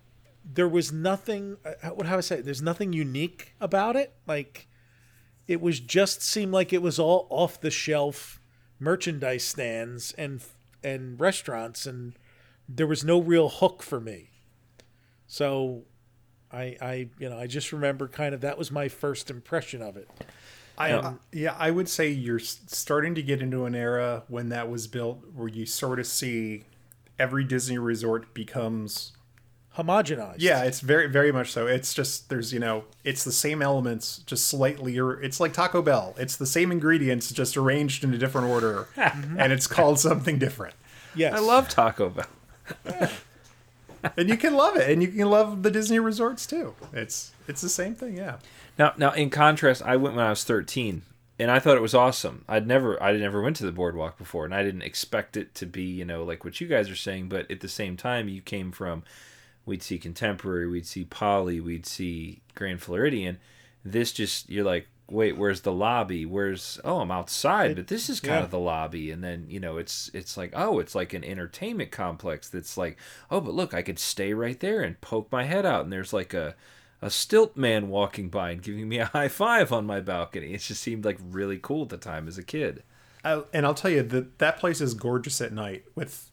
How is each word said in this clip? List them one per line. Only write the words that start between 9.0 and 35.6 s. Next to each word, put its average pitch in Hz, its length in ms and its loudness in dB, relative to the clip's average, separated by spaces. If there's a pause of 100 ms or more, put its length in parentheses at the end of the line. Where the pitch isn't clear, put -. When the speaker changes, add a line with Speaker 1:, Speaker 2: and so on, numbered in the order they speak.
Speaker 1:
stands 117 760 -6
and, 139 200 -6 (440)
and 131 360 -8
restaurants, 127 680 -2
and 123 260 -12 (560)
there 143 160 0
was 151 180 0
no 170 160 6
real 165 300 6
hook - 320 2
for 131 180 -6
me. 113 300 -12 (960)
So 131 580 -2 (680)
I, 127 280 -10
I, 127 300 -6 (100)
you 135 100 -8
know, 120 100 -10
I 123 80 -8
just 139 260 -6
remember 139 340 -2
kind 143 280 -4
of, 123 60 -10
that 143 160 -4
was 139 140 -6
my 143 160 -2
first 143 440 -6
impression 127 500 -6
of 101 160 -12
it. 95 100 -18 (720)
Speaker 2:
I, 160 120 2
Speaker 1:
And 151 160 2
Speaker 2:
uh, 127 60 -4 (200)
yeah, 156 260 -2
I 165 140 2
would 175 180 0
say 156 200 2
you're 120 300 0
s-, - 280 -10
starting 151 480 0
to 156 80 -2
get 135 180 0
into 127 240 -2
an 120 80 -2
era 120 540 0
when 120 220 -6
that 120 200 -4
was 117 160 -6
built 120 380 -6 (100)
where 117 140 -6
you 110 180 -8
sort 127 340 -2
of 120 60 -4
see 113 600 -4 (520)
every 135 260 2
Disney 127 360 0
resort 117 560 0
becomes 110 800 -6 (600)
Speaker 1:
homogenized. 160 640 0
Speaker 2:
Yeah, 156 240 4
it's 127 160 0
very, 147 280 6
very 139 240 6
much 127 200 0
so. 117 160 0
It's 127 260 0
just, - 360 -4
there's, 120 240 -2
you 120 60 -2
know, 110 260 -2 (180)
it's 135 200 -2
the 131 80 -4
same 151 300 0
elements, 127 640 0
just - 220 0
slightly, 135 520 0
or 127 220 0
it's 135 180 -4
like 165 140 2
Taco 175 300 2